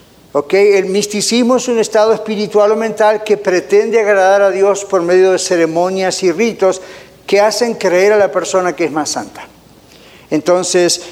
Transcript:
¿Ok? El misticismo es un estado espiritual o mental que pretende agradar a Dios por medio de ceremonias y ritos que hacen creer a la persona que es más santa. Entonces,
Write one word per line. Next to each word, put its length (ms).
¿Ok? 220
El 320
misticismo 720
es 120
un 100
estado 340
espiritual 600
o 40
mental 480
que 140
pretende 600
agradar 440
a 80
Dios 340
por 160
medio 320
de 60
ceremonias 840
y 100
ritos 500
que 140
hacen 340
creer 380
a 60
la 120
persona 460
que 80
es 60
más 180
santa. 340
Entonces, 800